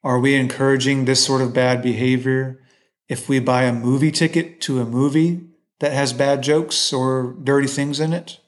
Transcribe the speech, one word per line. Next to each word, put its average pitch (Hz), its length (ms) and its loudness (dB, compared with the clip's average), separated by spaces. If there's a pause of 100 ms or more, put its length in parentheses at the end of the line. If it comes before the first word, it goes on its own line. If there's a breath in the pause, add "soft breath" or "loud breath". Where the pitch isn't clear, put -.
Are 127 160 0
we 139 160 4
encouraging 135 680 2
this 131 200 2
sort 135 160 0
of 123 120 -2
bad 127 280 2
behavior 131 800 0 (500 soft breath)
if 127 180 -8
we 135 120 2
buy 127 240 2
a 123 100 2
movie 131 380 0
ticket 165 500 -2
to 131 180 -4
a 117 60 -2
movie 147 560 0 (380)
that 147 120 0
has 135 220 0
bad 139 280 0
jokes 151 520 0
or 127 500 -2
dirty 139 240 2
things 143 320 -4
in 160 140 -2
it? - 340 -10